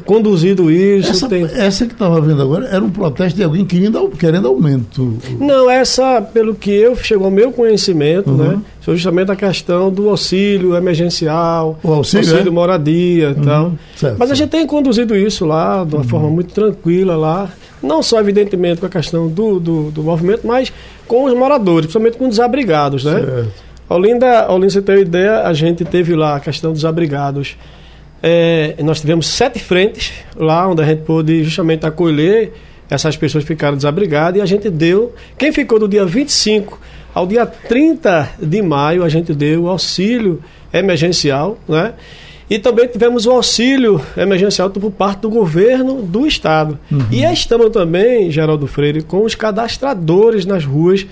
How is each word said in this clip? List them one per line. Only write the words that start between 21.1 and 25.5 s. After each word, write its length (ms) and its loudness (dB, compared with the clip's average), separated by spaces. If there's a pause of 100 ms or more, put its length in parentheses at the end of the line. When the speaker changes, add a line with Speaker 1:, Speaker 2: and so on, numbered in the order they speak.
Speaker 1:
os 100 2
moradores, 520 2
principalmente 320 0
com 80 -2
os 40 0
desabrigados, 760 0
né? 160 0
Speaker 2:
Certo. 520 -6 (160)
Speaker 1:
Olinda, 600 2
Olinda, 200 2
você 100 0
tem 140 0
uma 80 6
ideia, 400 2
a 100 0